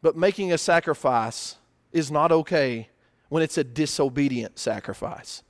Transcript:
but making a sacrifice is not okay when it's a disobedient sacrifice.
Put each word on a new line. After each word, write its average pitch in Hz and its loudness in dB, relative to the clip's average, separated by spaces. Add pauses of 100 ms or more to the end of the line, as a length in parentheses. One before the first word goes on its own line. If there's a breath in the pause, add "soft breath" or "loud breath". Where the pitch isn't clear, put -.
but 165 2
making 185 0
a 160 2
sacrifice 135 0 (380)
is 156 -2
not 156 4
okay 139 0 (400)
when 160 0
it's 156 -2
a 165 2
disobedient 131 -2
sacrifice. - -8